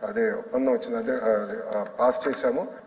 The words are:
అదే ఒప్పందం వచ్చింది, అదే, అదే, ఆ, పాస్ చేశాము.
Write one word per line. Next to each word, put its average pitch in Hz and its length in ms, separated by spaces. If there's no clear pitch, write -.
అదే 107 260
ఒప్పందం 127 420
వచ్చింది, 117 240
అదే, 113 160
అదే, 110 640
ఆ, 101 60
పాస్ 127 280
చేశాము. 131 400